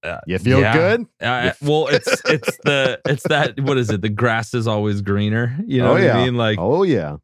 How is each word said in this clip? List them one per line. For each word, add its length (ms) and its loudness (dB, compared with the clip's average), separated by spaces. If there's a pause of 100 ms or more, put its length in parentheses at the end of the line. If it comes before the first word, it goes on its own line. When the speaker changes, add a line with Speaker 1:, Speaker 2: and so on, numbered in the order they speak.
Speaker 1:
uh, 240 -8
Speaker 2:
You 120 -2
feel 220 4
Speaker 1:
yeah. 120 2
Speaker 2:
good? 280 2 (200)
Speaker 1:
Uh, 220 -2
Speaker 2:
You 60 2
f- 120 -8
Speaker 1:
well, 260 0
it's, 380 0
it's 380 -2
the, 420 0
it's 180 -2
that, 360 0
what 180 0
is 120 0
it? 120 -2
The 80 -2
grass 440 -2
is 140 -2
always 340 -2
greener. 640 -2
You 160 0
know 80 4
Speaker 2:
Oh, 40 6
Speaker 1:
what 100 4
Speaker 2:
yeah. 140 4
Speaker 1:
I 80 2
mean? 100 -2
Like, 240 0
Speaker 2:
Oh, 240 2
yeah. 400 -2